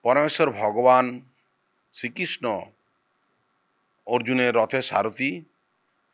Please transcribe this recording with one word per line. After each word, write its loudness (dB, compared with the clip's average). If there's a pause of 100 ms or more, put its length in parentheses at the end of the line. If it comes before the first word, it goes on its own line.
পরমেশ্বর 2
ভগবান 2 (720)
শ্রীকৃষ্ণ -6 (1400)
অর্জুনের 0
রথের 0
সারথি, -4 (720)